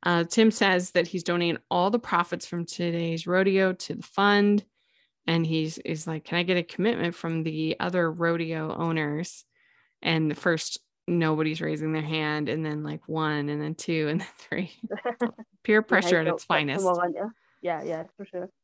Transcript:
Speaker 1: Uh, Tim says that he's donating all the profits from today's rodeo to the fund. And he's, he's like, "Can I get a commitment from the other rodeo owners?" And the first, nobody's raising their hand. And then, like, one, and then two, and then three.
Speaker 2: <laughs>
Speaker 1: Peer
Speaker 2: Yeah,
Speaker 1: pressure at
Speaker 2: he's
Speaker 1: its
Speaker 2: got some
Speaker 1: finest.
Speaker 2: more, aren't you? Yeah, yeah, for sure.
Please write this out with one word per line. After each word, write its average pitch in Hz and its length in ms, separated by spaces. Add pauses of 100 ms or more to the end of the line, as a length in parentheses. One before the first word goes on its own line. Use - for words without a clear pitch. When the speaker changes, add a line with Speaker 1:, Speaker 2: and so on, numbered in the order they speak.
Speaker 1:
Uh, 170 200
Tim 220 280
says 185 400
that 175 160
he's 175 160
donating 175 340 (120)
all 180 220
the 233 80
profits - 460
from 170 200
today's 170 640
rodeo 190 460
to - 220
the 180 80
fund. 202 600 (640)
And 165 180
he's, 160 400
he's 156 220
like, 160 160
"Can - 140
I 175 60
get 180 140
a 175 60
commitment 175 500
from 165 300
the 160 360
other 175 320
rodeo 165 640
owners?" 160 680 (580)
And 160 300
the 151 40
first, - 440 (280)
nobody's 156 540
raising 156 300
their 156 100
hand. 151 480
And 156 160
then, 151 180
like, 151 240
one, 151 420
and 147 120
then 156 140
two, 160 340
and 170 120
then 190 60 (100)
three. - 340 (480)
Speaker 2:
<laughs> - 440
Speaker 1:
Peer 214 160
Speaker 2:
Yeah, - 20
Speaker 1:
pressure 185 360
at 160 80
Speaker 2:
he's 156 100
Speaker 1:
its - 100
Speaker 2:
got - 20
some 165 100
Speaker 1:
finest. 151 260
Speaker 2:
more, 180 180
aren't 175 140
you? 208 160 (300)
Yeah, 160 220
yeah, 160 200 (140)
for 202 80
sure. 185 240 (140)